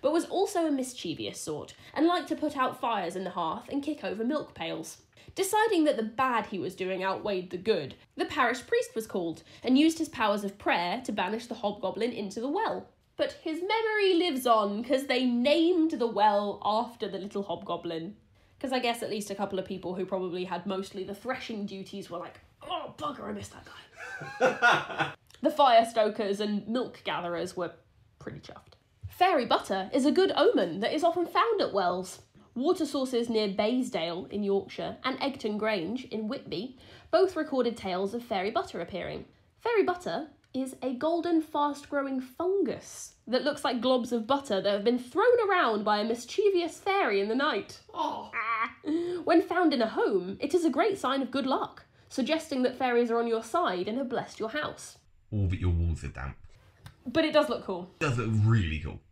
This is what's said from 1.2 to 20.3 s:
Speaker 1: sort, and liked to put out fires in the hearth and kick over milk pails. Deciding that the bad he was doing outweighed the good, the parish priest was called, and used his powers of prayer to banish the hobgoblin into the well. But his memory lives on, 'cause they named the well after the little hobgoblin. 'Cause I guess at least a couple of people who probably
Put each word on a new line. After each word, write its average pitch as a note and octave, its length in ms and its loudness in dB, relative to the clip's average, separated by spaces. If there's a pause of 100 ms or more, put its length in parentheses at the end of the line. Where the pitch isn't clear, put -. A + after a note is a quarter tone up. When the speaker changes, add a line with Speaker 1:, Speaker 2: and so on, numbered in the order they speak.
Speaker 1:
sort, - 320 -8 (220)
and D4+ 100 4
liked E4+ 220 2
to D#4 80 -2
put C#4+ 200 -4
out - 240 0
fires G3 360 -2
in F#3+ 80 -4
the F3+ 80 -6
hearth F3 380 -4
and C#4 120 -4
kick D4 220 -6
over G3+ 200 -4
milk C#4 300 -2
pails. E3 480 -8 (320)
Deciding G#4 520 2
that C4 120 2
the A3 60 -2
bad A#3 440 0
he F#3+ 120 -6
was F3+ 160 -6
doing F#3 280 -4
outweighed F#3+ 460 -4
the F3+ 80 -8
good, F3 380 0 (200)
the - 100 -2
parish B3+ 420 0
priest A#4 280 0
was A3+ 120 -4
called, E3+ 340 -4 (220)
and B3+ 140 6
used D#4+ 200 6
his D#4 120 -4
powers G#3 340 0
of G3 160 -6
prayer G3+ 460 0
to - 60 -4
banish G#3 360 -2
the A#3 80 -8
hobgoblin G3+ 560 -2
into G3+ 280 -6
the A#3 80 -4
well. D4 400 -2 (300)
But C4+ 240 -2
his D#4+ 200 -4
memory G#4+ 520 2
lives D#4+ 320 2
on, G#3+ 380 2
'cause C4+ 240 0
they B3+ 180 2
named D#4+ 640 4
the A#3+ 160 0
well G#3 560 2
after A3 460 -2
the F#3 100 -8
little G3+ 240 -6
hobgoblin. E3+ 720 -6 (440)
'Cause B3+ 120 -4
I B3+ 80 0
guess A#3 240 -2
at - 60 -6
least G#3 220 -6
a G3 40 -6
couple G3 240 -4
of F#3+ 60 -6
people F3+ 300 -8
who F#3 100 -4
probably F#3 400 -4